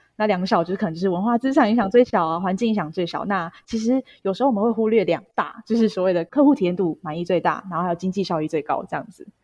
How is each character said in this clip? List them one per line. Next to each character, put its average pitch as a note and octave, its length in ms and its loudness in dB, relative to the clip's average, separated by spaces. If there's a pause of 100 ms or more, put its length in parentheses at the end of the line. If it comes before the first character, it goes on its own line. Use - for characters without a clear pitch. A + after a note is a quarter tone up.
(160)
那 G#3+ 120 -2
两 F#3 180 0
小 F#3 180 2
就 E3+ 80 -4
是 G3 60 -4
可 - 80 -4
能 E3 80 -4
就 E3 60 -10
是 F#3+ 100 0
文 F3 120 -2
化 A#3 160 0
资 C4 140 -2
产 C4+ 180 4
影 A3 60 2
响 G#3 140 0
最 A#3+ 140 6
小 G3+ 220 0
啊， E3 140 -2
环 F#3 160 0
境 A3+ 140 0
影 A3 60 0
响 D#3+ 160 -4
最 F3 140 -4
小。 - 200 -6
那 F3+ 260 -4 (140)
其 A3+ 140 -4
实 B3 220 2 (200)
有 F#3+ 120 -2
时 G#3+ 100 -2
候 C#4 60 4
我 B3+ 40 0
们 G3+ 100 0
会 A#3 80 2
忽 A3 160 0
略 A3 160 4
两 E3 200 -2 (100)
大， G3+ 320 -4
就 A3+ 100 -2
是 A3 140 4
所 F#3 140 -4
谓 F#3 100 2
的 E3+ 120 0
客 C#4+ 180 2
户 C#4+ 100 6
体 G3 120 0
验 F3+ 100 0
度 F3+ 260 -2
满 D#3+ 180 -8
意 E3+ 60 -4
最 F3 160 0
大， D#3+ 280 -2
然 F3 80 -4
后 E3+ 60 -2
还 F3+ 60 -2
有 E3+ 60 0
经 F#3 160 -4
济 F#3+ 120 -2
效 E3+ 160 -2
益 D#3 80 -4
最 D#3 140 -4
高 - 260 -4
这 - 80 -10
样 C3+ 140 -8
子。 - 180 -20 (160)